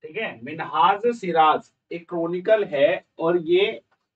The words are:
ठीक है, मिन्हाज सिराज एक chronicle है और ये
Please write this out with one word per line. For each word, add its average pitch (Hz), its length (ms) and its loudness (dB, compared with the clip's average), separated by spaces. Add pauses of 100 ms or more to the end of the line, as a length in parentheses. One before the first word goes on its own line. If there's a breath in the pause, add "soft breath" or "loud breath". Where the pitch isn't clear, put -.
ठीक 156 120 -14
है, 156 280 -8
मिन्हाज 196 640 0 (100)
सिराज 160 540 2 (220)
एक 170 160 -12
chronicle 180 560 0
है 156 400 0 (140)
और 165 200 0
ये 180 320 2 (460)